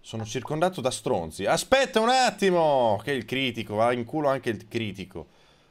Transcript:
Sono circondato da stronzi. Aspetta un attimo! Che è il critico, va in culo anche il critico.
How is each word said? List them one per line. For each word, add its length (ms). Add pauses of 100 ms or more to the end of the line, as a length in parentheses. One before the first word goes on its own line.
Sono 180
circondato 560
da 120
stronzi. 540
Aspetta 520
un 120
attimo! 920
Che 80
è 60
il 80
critico, 500
va 160
in 140
culo 240
anche 220
il 180
critico. 580 (440)